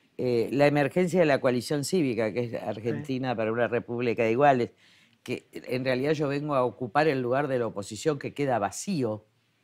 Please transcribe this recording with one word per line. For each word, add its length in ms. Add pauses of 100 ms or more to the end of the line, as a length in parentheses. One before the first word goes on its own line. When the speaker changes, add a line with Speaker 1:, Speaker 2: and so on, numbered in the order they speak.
(160)
Speaker 1:
Eh, 360
la 140
emergencia 540
de 60
la 140
coalición 440
cívica, 480
que 120
es 100
Argentina 800
Speaker 2:
Sí. 40
Speaker 1:
para 160
una 160
república 560
de 80
iguales, 380 (520)
que 300
en 320
realidad 280
yo 140
vengo 280
a 100
ocupar 420
el 160
lugar 260
de 120
la 80
oposición 500
que 160
queda 240
vacío, 680 (400)